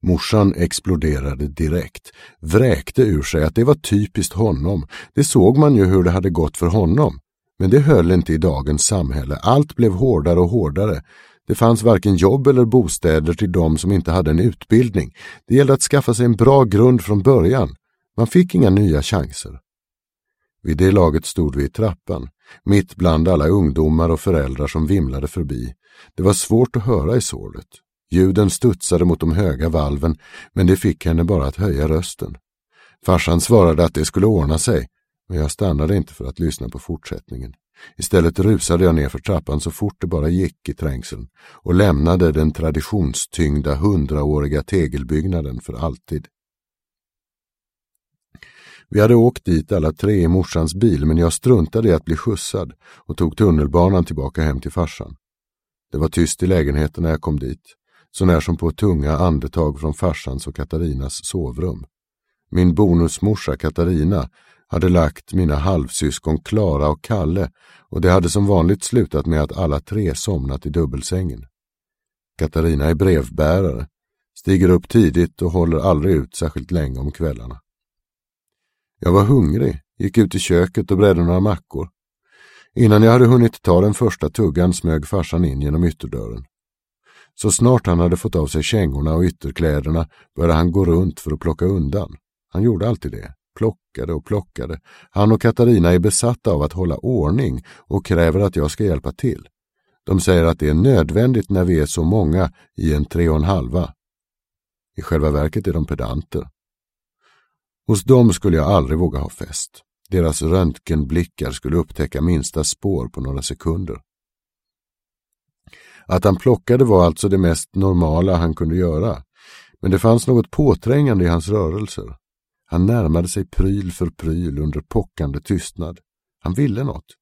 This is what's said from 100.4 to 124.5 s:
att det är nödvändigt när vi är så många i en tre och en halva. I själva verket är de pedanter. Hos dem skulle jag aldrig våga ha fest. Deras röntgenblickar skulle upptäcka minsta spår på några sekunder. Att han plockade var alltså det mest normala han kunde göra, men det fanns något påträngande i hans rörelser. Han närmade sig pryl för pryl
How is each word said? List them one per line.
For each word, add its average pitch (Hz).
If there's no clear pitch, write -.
att 82
det 76
är 76
nödvändigt 104
när 92
vi 87
är 73
så 80
många 90
i 78
en 73
tre 85
och 78
en 76
halva. 82
I 82
själva 78
verket 80
är 87
de 78
pedanter. 71
Hos 107
dem 123
skulle 85
jag 78
aldrig 78
våga 85
ha 69
fest. -
Deras 85
röntgenblickar 78
skulle 71
upptäcka 73
minsta 80
spår 78
på 67
några 67
sekunder. 82
Att 92
han 98
plockade 123
var 95
alltså 85
det 95
mest 85
normala 90
han 82
kunde 82
göra, 87
men 95
det 92
fanns 113
något 120
påträngande 123
i -
hans 82
rörelser. 101
Han 90
närmade 87
sig 95
pryl 95
för 85
pryl 80